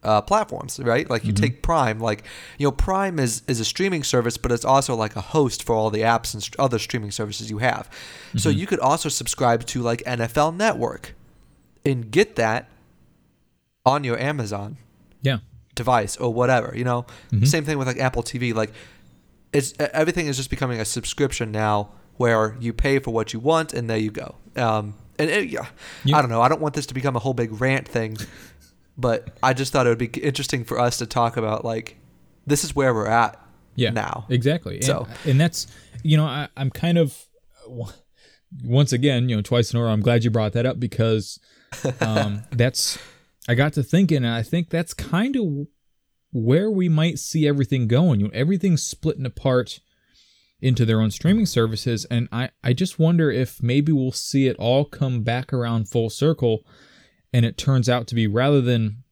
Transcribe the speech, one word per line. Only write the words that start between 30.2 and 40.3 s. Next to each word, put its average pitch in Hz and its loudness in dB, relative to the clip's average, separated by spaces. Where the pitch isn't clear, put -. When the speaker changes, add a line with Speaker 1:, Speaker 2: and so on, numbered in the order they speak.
Speaker 1:
interesting 131 -2
for 120 -4
us 120 0
to 120 -4
talk 120 0
about, 110 -2
like, 113 -6
this 143 2
is 151 -6
where 135 4
we're 107 0
at 113 2
Speaker 2:
Yeah, 120 2
Speaker 1:
now. 110 -4
Speaker 2:
exactly. 127 0
And, - -4
Speaker 1:
So - -2
Speaker 2:
and 135 4
that's, - 0
you 151 4
know, 156 4
I, 147 -6
I'm 135 -2
kind 170 0
of, 147 2
w-, 113 -12
once 131 4
again, 127 2
you 120 0
know, 107 0
twice 120 2
in 120 2
a 120 0
row, 117 0
I'm 107 2
glad 117 4
you 120 2
brought 107 0